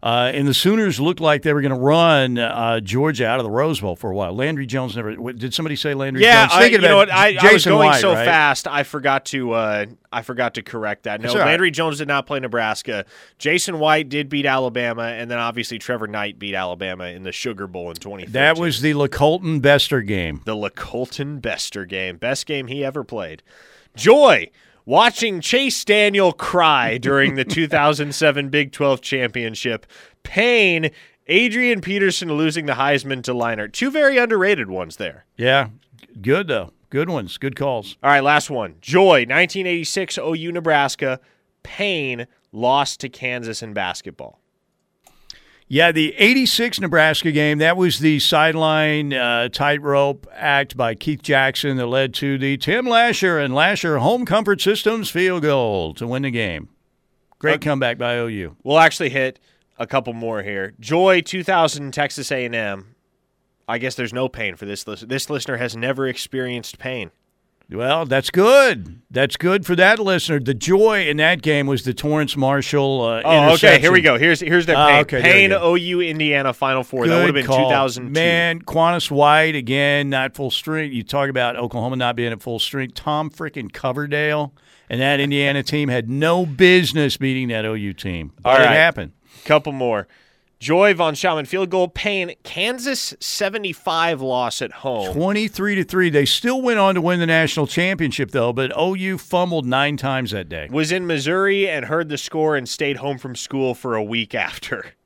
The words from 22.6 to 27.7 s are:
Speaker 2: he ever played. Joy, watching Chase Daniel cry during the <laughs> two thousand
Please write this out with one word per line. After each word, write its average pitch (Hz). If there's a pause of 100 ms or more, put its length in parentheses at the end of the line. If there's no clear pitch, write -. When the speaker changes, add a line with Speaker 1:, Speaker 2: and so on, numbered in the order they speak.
Speaker 2:
he 139
ever 135
played. 90 (540)
Joy, 175 (380)
watching 196
Chase 254
Daniel 202
cry 143
during 135
the 131
<laughs> -
two 156
thousand 147